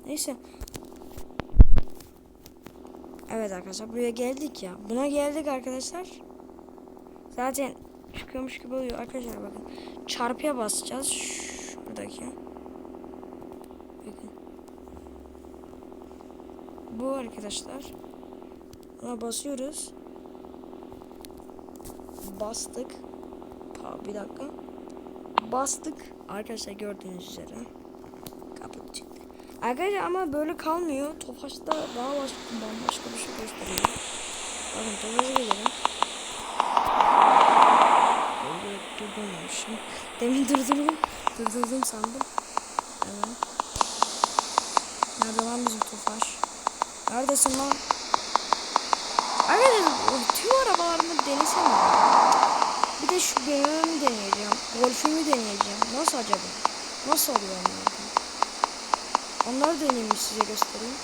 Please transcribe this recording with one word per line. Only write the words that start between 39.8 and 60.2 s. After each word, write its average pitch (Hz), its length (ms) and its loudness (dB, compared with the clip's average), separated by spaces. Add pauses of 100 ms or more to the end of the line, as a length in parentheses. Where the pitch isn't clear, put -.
Demin 254 280 4
durdurdum. 285 460 4 (440)
Durdurdum 233 440 0
sandım. 226 380 -4 (840)
Evet. 208 320 -6 (1900)
Nerede 220 200 0
lan 240 200 -2
bizim 220 140 -2
Tofaş? 214 580 -2 (760)
Neredesin 269 480 4
lan? 277 120 0 (1800)
Arkadaşlar 427 420 8 (220)
o 247 220 2
tüm 440 160 2 (200)
arabalarımı 339 420 2 (120)
denesem 285 380 2
ya. - 680 8 (720)
Bir 294 60 2
de 359 100 4
şu - 160 2 (120)
B 294 40 2
M 277 120 4
W'mi 311 380 2
deneyeceğim. 208 500 0 (300)
Golf'ümü 294 440 2
deneyeceğim. 208 540 0 (160)
Nasıl 302 220 2
acaba? 208 220 4 (680)
Nasıl - 260 2
oluyor 202 260 2
onlar? 185 280 0 (1600)
Onları 285 320 2
deneyeyim 233 360 2
size 214 300 -2